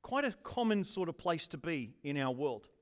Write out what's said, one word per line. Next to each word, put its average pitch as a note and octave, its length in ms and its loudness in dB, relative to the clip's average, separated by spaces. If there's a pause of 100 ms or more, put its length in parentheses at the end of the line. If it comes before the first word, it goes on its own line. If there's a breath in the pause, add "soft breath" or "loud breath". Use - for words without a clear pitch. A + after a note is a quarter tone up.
quite C4+ 220 0
a A#3+ 100 2 (100)
common G#3+ 400 2
sort F3+ 260 -2
of - 80 -6
place E3+ 300 0
to D#3+ 100 -10
be C#3 360 -4 (100)
in C#3+ 140 0
our C3+ 140 2
world. B2+ 380 -2 (120)